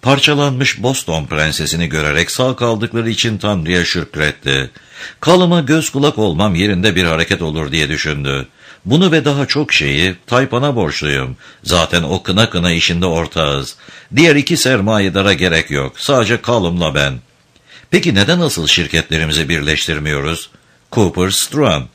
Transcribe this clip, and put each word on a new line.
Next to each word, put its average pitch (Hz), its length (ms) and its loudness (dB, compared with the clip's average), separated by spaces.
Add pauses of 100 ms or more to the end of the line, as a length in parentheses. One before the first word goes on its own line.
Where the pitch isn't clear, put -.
Parçalanmış 139 800 0
Boston 85 440 -2
prensesini 78 600 -2
görerek 76 420 0
sağ 127 260 0
kaldıkları 117 540 -2
için 110 280 -2
Tanrı'ya 90 460 0
şükretti. 71 880 -2 (500)
"Kalım'a 175 400 4
göz 156 300 0
kulak 143 280 0
olmam 101 360 2
yerinde 95 420 2
bir 92 80 2
hareket 82 380 0
olur." 78 300 -4
diye 78 160 0
düşündü. 71 600 -4 (360)
"Bunu 160 280 4
ve 156 120 2
daha 139 220 0
çok - 260 -2
şeyi 78 440 0 (100)
Taypan'a 127 500 0
borçluyum. 73 600 -2 (280)
Zaten 87 380 0
o 69 200 -2
kına 104 280 0
kına 87 220 0
işinde 85 340 0
ortağız. 78 720 -2 (400)
Diğer 151 200 6
iki 143 200 0
sermayedara 101 760 2
gerek 82 380 0
yok. 69 300 -4
Sadece 117 400 0
Kalım'la 87 540 0
ben." 69 200 0 (760)
"Peki 175 240 2
neden 143 260 2
asıl 107 260 -2
şirketlerimizi 80 840 0
birleştirmiyoruz?" 76 1000 -2 (420)
"Cooper, 92 380 2
Struan." 95 640 -2